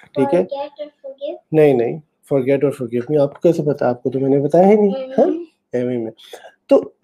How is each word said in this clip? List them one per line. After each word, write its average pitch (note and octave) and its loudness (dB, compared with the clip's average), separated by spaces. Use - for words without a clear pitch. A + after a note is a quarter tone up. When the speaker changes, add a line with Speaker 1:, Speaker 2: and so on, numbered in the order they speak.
Speaker 1:
ठीक C#4 0
है? F#3 2
Speaker 2:
Forget D4 -10
or D4 -16
forgive? C#4+ -10
Speaker 1:
नहीं, D3+ 4
नहीं, C3+ -2
forget C#3 0
or C#3+ 0
forgive A#2+ -6
नहीं, D3+ 0
आपको C#3+ -2
कैसे E3 2
पता? C3+ -2
आपको B2 -4
तो C3 -4
मैंने C3+ 0
बताया E3 4
ही G#3 6
नहीं, G#3 2
Speaker 2:
हम्म। - -4
Speaker 1:
हाँ? D#4+ -4
एवं B2 -4
में। A2 -8
तो - 2